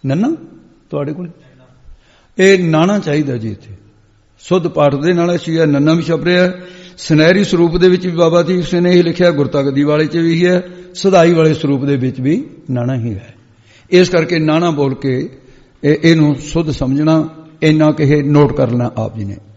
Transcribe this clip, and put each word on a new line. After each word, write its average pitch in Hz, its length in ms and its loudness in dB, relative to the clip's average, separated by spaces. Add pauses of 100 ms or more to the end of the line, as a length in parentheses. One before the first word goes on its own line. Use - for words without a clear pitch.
ਨੰਨਾ? 202 300 -2 (540)
ਤੁਹਾਡੇ 143 240 -6
ਕੋਲ? 175 160 -12 (1080)
ਇਹ 190 240 4
ਨਾਣਾ 170 360 0
ਚਾਹੀਦਾ 143 380 -2
ਜੀ 110 140 -8
ਇੱਥੇ। - 220 -16 (640)
ਸੁੱਧ 180 280 -2
ਪਾਠ 147 280 0
ਦੇ 156 180 0
ਨਾਲ 170 220 0
ਅਸੀਂ 165 240 -4
ਇਹ 160 80 2
ਨੰਨਾ 147 260 2
ਵੀ 170 80 0
ਛਪ 156 220 -4
ਰਿਹਾ। 180 280 2 (460)
ਸੁਨਹਿਰੀ 165 460 2
ਸਰੂਪ 170 340 0
ਦੇ 180 120 4
ਵਿੱਚ 180 180 0
ਵੀ 180 40 -4
ਬਾਬਾ 170 300 2
ਦੀਪ 180 220 -2
ਸਿੰਘ 175 180 -2
ਨੇ 180 120 2
ਇਹ 175 100 4
ਲਿਖਿਆ, 170 280 0
ਗੁਰਤਾ 143 300 -2
ਗੱਦੀ 139 220 -2
ਵਾਲੇ 151 220 0
'ਚ 156 120 -6
ਵੀ 165 300 0
ਹੈ, 180 160 0 (300)
ਸਦਾਈ 175 400 4
ਵਾਲੇ 160 200 4
ਸਰੂਪ 139 320 -2
ਦੇ 143 100 0
ਵਿੱਚ 127 260 -4
ਵੀ 170 240 -2 (260)
ਨਾਣਾ 123 240 -4
ਹੀ 117 180 -6
ਹੈ। - 200 -14 (580)
ਇਸ 180 180 4
ਕਰਕੇ 175 300 0
ਨਾਣਾ 156 300 0
ਬੋਲ 139 260 -2
ਕੇ 131 340 -4 (540)
ਇਹ, 147 200 2
ਇਹਨੂੰ 156 320 4
ਸੁੱਧ 156 360 -4
ਸਮਝਣਾ, 151 580 0 (340)
ਇੰਨਾ 156 280 2
ਕਿ 151 120 -2
ਇਹ 143 200 2
ਨੋਟ 147 300 4
ਕਰ 127 160 0
ਲੈਣਾ 120 280 -2
ਆਪ 110 200 -8
ਜੀ 104 80 -8
ਨੇ। 98 120 -12 (200)